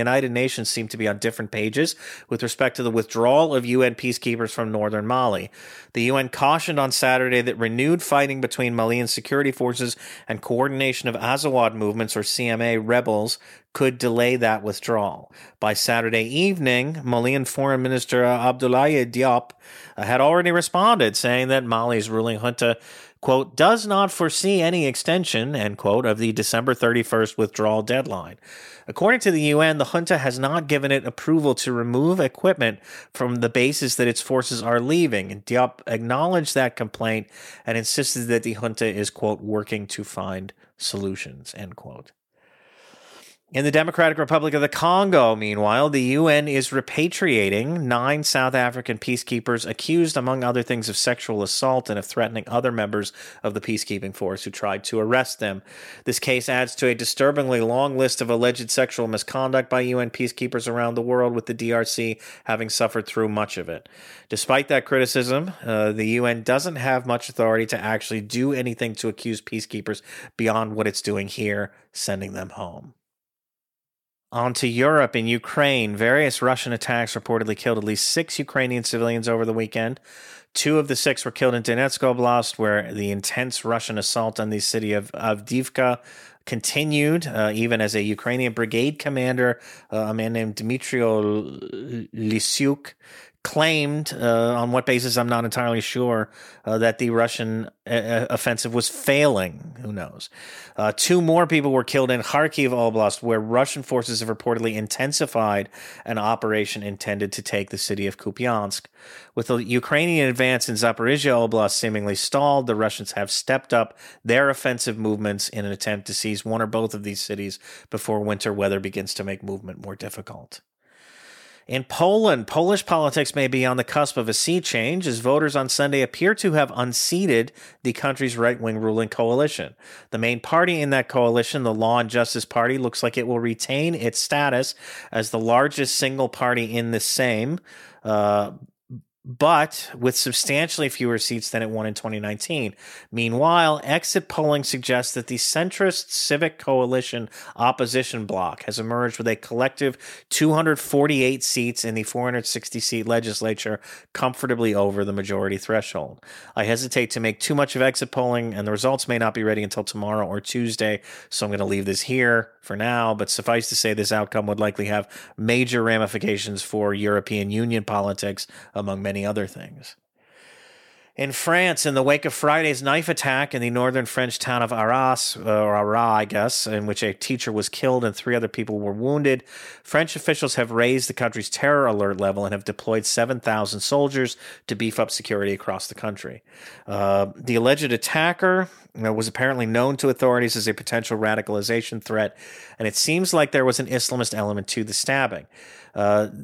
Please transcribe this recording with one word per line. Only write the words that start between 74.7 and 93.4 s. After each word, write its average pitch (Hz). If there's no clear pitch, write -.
In 113
Ukraine, 120
various 127
Russian 123
attacks 117
reportedly 113
killed 117
at 104
least 107
six -
Ukrainian 127
civilians 117
over 113
the 113
weekend. 113
Two 151
of 139
the 127
six -
were 127
killed 127
in 120
Donetsk 123
Oblast, 123
where 104
the 101
intense 123
Russian 113
assault 113
on 107
the 107
city 107
of 104
Avdiivka 123
continued, 147
uh, 107
even 113
as 107
a 107
Ukrainian 120
brigade 117
commander, 127
uh, 107
a 110
man 110
named 110
Dmytro 123
L-, 107
Lysyuk, 113